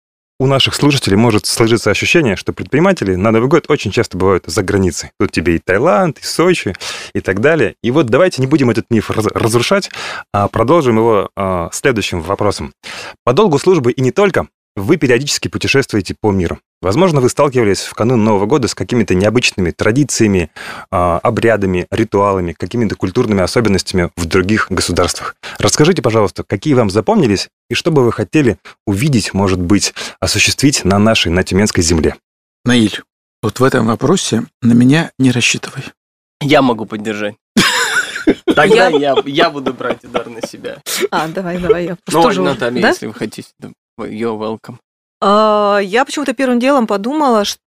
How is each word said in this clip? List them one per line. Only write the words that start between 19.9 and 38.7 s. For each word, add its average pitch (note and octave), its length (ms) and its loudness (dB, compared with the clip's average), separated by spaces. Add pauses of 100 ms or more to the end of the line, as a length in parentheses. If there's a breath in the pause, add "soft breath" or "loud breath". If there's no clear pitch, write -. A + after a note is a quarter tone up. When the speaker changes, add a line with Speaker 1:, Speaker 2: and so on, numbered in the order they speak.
Speaker 1:
а, F2+ 320 0
обрядами, G#2 720 0
ритуалами, G2 640 0
какими-то G2 380 -4
культурными G#2 460 0
особенностями F#2 720 0
в E2+ 100 -6
других F#2+ 440 0
государствах. F2+ 640 -2 (220 loud breath)
Расскажите, D3+ 440 2
пожалуйста, G#2+ 420 0
какие B2+ 320 -2
вам A#2 160 2
запомнились E3 580 2 (200)
и - 40 -4
что - 180 -2
бы C#3 140 4
вы A2+ 80 2
хотели A2+ 440 0 (300 loud breath)
увидеть, A2 460 0
может F#2+ 260 0
быть, F2+ 340 0 (280 loud breath)
осуществить - 640 0
на F#2+ 120 2
нашей, G#2+ 360 2
на F#2 100 2
тюменской F#2+ 400 0
земле? D#2+ 320 0 (480)
Speaker 2:
Наиль, A#2+ 380 2 (420)
вот G#2+ 160 -4
в B2+ 60 4
этом C3 220 2
вопросе A#2+ 580 0 (160)
на A#2 100 4
меня B2+ 480 4
не C3 120 4
рассчитывай. A#2+ 520 -4 (560)
Speaker 3:
Я C#3+ 220 4
могу A#2 240 0
поддержать. G#2 500 -8 (220)
<laughs> - 880 -2
Тогда F#4 420 4